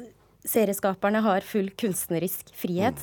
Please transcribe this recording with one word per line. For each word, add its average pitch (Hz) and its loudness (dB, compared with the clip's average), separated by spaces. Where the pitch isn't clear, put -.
serieskaperne 202 2
har 190 4
full 196 -2
kunstnerisk 175 -2
frihet, 196 -2